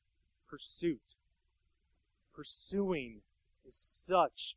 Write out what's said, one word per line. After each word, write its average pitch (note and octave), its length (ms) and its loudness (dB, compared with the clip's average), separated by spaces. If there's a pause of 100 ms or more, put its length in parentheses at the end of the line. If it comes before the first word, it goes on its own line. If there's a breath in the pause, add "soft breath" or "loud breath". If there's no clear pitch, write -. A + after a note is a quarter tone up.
(480)
Pursuit. - 520 -4 (1300)
Pursuing D3+ 880 -2 (460)
is - 380 -12
such F3 500 4